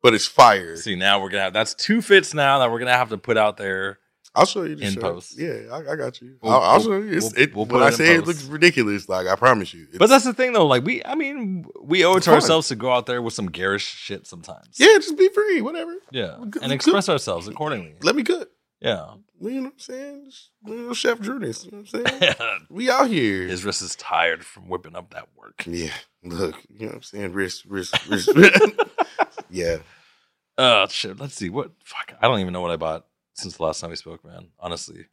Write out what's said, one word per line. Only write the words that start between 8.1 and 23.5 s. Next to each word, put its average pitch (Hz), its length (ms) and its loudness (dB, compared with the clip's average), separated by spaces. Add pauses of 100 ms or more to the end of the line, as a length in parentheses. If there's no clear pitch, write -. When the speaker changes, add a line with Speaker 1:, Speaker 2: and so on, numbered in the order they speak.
Speaker 1:
it 165 60 6
Speaker 2:
post. 156 80 -4
Speaker 1:
looks 156 180 -6
ridiculous, 135 640 0
like, 92 180 -2
I 95 80 2
promise 113 380 2
you. 82 180 -20
Speaker 2:
But 95 120 2
Speaker 1:
It's 220 80 8
Speaker 2:
that's 269 140 8
the 247 100 -2
thing, 254 180 0
though. 185 140 4
Like, 127 180 2
we, - 180 -4
I 269 120 -6
mean, 262 500 -6 (160)
we 165 240 2
owe 180 60 6
it - 20 4
to 190 60 4
Speaker 1:
It's - 80 -2
fun. 160 80 8
Speaker 2:
ourselves 160 340 2
to 131 60 -4
go 123 180 -2
out 120 140 0
there 123 160 -4
with 113 100 -6
some 104 140 -6
garish 95 380 -4
shit - 420 -14
sometimes. - 500 -20
Speaker 1:
Yeah, 392 220 8
just 311 180 -6
be 370 120 6
free, 415 320 0
whatever. 330 340 -8 (160)
Speaker 2:
Yeah, 107 260 -6 (120)
Speaker 1:
Good, - 140 -10
Speaker 2:
and 131 80 -4
express 190 360 0
Speaker 1:
good. 185 60 0
Speaker 2:
ourselves 92 360 -4
accordingly. 107 540 -10
Speaker 1:
Let 165 120 2
me 285 80 -2
cook. 339 280 -4 (280)
Speaker 2:
Yeah. 98 360 -4 (260)
Speaker 1:
You 196 100 -8
know 269 120 -6
what 269 100 -12
I'm - 60 -20
saying? 277 500 -16
Just, - 200 -20 (160)
you 214 100 -14
know, 240 180 -12
Chef 233 260 -2
Junius, 202 460 -10
you 190 60 -20
know 208 200 -20
what 233 140 -6
I'm 269 140 -4
saying? 180 160 0 (300)
Speaker 2:
<laughs> - 40 -20
Speaker 1:
We 233 200 -4
out 262 200 2
here. 104 380 0
Speaker 2:
His 92 180 -6